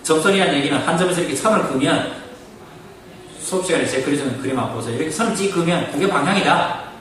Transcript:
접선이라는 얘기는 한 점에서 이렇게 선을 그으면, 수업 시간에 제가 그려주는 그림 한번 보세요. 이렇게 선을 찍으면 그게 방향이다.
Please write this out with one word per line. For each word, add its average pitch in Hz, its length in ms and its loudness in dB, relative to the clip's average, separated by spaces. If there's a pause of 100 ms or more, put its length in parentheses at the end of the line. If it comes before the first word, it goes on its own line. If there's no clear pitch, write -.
접선이라는 170 520 4
얘기는 139 220 0
한 170 200 0
점에서 175 240 2
이렇게 - 140 -2
선을 214 320 2
그으면, 135 480 0 (1300)
수업 185 240 -2
시간에 135 200 2
제가 131 200 0
그려주는 135 360 0
그림 131 160 -2
한번 117 180 -2
보세요. 113 200 -4
이렇게 156 160 -2
선을 190 240 0
찍으면 170 560 0
그게 165 160 2
방향이다. - 800 2 (140)